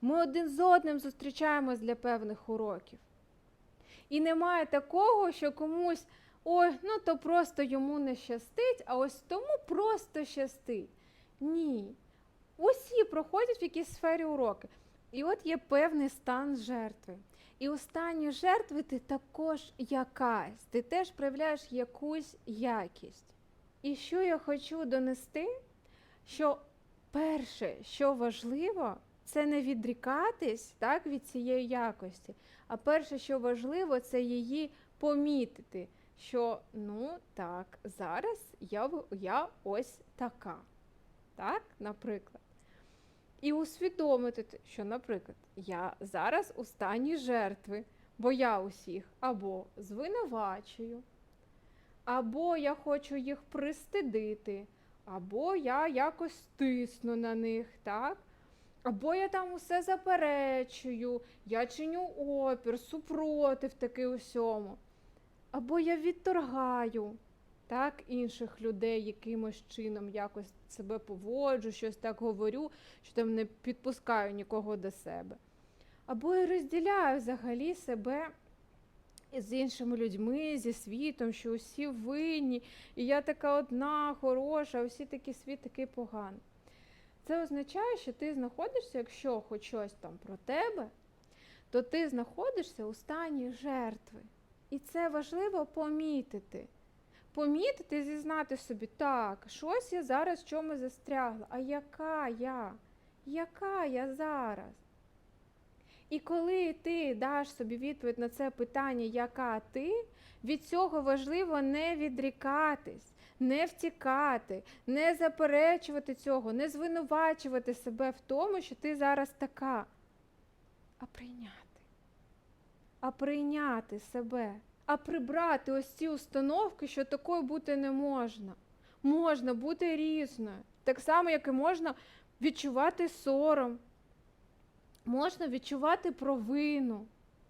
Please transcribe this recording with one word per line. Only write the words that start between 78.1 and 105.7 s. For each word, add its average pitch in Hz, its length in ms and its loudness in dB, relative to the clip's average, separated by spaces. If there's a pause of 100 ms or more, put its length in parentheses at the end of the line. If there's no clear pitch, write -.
з 220 200 -6
іншими 247 440 0
людьми, 233 640 0
зі 233 140 -2
світом, 233 600 -4
що 226 180 -6
усі 233 360 -4
винні, 277 760 -2 (340)
і 240 100 -2
я 285 160 4
така 285 360 2
одна 294 640 0
хороша, 269 600 2
а 240 40 0
усі 247 220 -8
такі, 269 280 -8
світ 277 260 -10
такий 262 260 -6
поганий. 214 540 -8 (840)
Це 330 160 2
означає, 330 540 -2
що 269 160 -6
ти 302 220 -4
знаходишся, 302 640 -2
якщо 233 420 -4
хоч 214 220 -8
щось 208 300 -6
там 170 340 -16
про 190 100 -10
тебе, 330 520 -2 (840)
то 247 120 2
ти 311 260 0
знаходишся 285 760 -4
у 220 100 -6
стані 302 580 -4
жертви. 240 680 -6 (500)
І 277 80 -4
це 339 300 -2
важливо 320 580 -2
помітити. 302 1000 -4 (680)
Помітити, 302 680 0
зізнати 302 520 -4
собі, 220 300 -8
так, 240 600 -2
щось 403 440 -2
я 349 100 0
зараз 302 380 2
в - 40 -20
чомусь 311 340 -4
застрягла. 254 680 -4
А 247 100 -8
яка 285 720 -4
я? 233 460 -6 (520)
Яка 330 580 -4
я 269 300 -2
зараз? 262 600 -4 (1400)